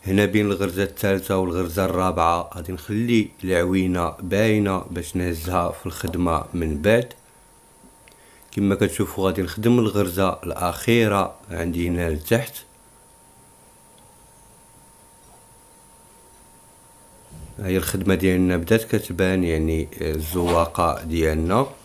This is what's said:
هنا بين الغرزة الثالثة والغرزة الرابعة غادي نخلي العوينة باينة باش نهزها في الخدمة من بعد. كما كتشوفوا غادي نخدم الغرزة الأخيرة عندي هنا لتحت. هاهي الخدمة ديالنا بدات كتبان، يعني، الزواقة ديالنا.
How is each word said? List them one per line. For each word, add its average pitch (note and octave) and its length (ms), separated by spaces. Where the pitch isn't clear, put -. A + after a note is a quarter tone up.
هنا G2 180
بين G#2 220
الغرزة G2 360
الثالثة G2 560
والغرزة F2+ 460
الرابعة F2 680
غادي F2+ 180
نخلي G#2+ 560
العوينة F2+ 640
باينة G2+ 680
باش F2 380
نهزها F2 540
في - 160
الخدمة F2 580
من D#2 280
بعد. A2+ 300
كما G2+ 220
كتشوفوا G2 520
غادي F#2+ 160
نخدم A2 360
الغرزة G2 500
الأخيرة G2+ 920
عندي E2+ 380
هنا F2 220
لتحت. B2+ 440
هاهي F#2+ 180
الخدمة F#2+ 380
ديالنا F#2 420
بدات A2 280
كتبان، F#2 600
يعني، D#2+ 440
الزواقة E2 1040
ديالنا. E2 640